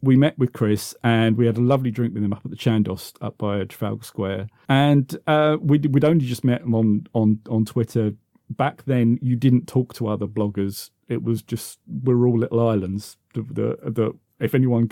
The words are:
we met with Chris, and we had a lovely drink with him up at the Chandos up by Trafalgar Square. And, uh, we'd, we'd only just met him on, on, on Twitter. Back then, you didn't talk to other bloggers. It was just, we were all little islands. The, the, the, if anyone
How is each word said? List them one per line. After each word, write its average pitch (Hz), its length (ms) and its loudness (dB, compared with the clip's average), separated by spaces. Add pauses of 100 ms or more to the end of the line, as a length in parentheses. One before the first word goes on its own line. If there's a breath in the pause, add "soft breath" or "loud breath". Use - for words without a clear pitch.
we 131 140 4
met 147 220 2
with 127 140 0
Chris, 107 420 -2 (100)
and 113 320 2
we 120 100 2
had 113 120 0
a 120 40 0
lovely 131 280 2
drink 113 240 -4
with 104 100 -4
him 101 80 -2
up - 120 -12
at - 60 -12
the - 60 -14
Chandos 107 640 -2
up - 180 -10
by 101 260 -2
Trafalgar 104 400 -8
Square. 98 440 -6 (220 soft breath)
And, 143 460 2 (100)
uh, 151 340 2
we'd, 143 340 2
we'd 143 100 2
only 156 200 4
just 123 200 -4
met 123 180 0
him 120 120 -2
on, 110 380 2
on, 107 280 2 (100)
on 110 160 0
Twitter. 110 480 -2 (340)
Back - 380 -4
then, 123 340 2
you 123 160 -2
didn't 123 300 2
talk 127 280 -2
to 113 140 -4
other 104 180 -4
bloggers. 101 600 -4 (220)
It 113 120 -6
was 117 200 -2
just, - 440 -10
we 127 280 0
were 123 120 4
all 117 120 2
little 117 280 0
islands. 101 520 -4 (160)
The, 113 80 -6
the, 110 480 -6
the, 110 220 -2 (280)
if 117 140 -2
anyone 120 380 2